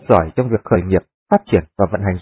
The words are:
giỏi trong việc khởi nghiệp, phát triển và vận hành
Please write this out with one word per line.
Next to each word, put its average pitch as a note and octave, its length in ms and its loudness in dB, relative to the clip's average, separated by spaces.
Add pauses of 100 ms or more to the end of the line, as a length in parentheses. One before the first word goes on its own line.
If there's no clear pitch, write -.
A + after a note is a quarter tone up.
giỏi E2+ 260 2
trong B2+ 140 -2
việc A2+ 140 -2
khởi F2+ 180 0
nghiệp, F#2 200 0 (300)
phát G3+ 100 4 (100)
triển E2+ 120 2 (140)
và G2+ 140 0
vận G#2 100 -4
hành F#2+ 200 -4